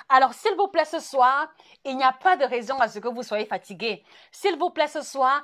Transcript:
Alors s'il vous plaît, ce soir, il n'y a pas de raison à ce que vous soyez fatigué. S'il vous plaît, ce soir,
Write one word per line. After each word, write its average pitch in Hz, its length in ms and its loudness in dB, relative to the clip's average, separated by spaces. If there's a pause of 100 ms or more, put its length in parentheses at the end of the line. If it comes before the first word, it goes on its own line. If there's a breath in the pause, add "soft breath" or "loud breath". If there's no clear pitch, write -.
(100)
Alors 262 240 6
s'il 427 220 -2
vous 392 120 2
plaît, 330 160 2
ce 311 160 -6
soir, 269 480 2 (380 soft breath)
il 262 100 -6
n'y 269 80 0
a 262 80 4
pas 359 240 2
de 269 80 0
raison 247 360 -2
à 226 80 4
ce 208 100 -14
que 226 100 -8
vous 247 140 -6
soyez 214 240 -4
fatigué. 196 580 -8 (260 soft breath)
S'il 370 280 -2
vous 349 100 0
plaît, 320 200 -2
ce 302 120 -8
soir, 277 440 0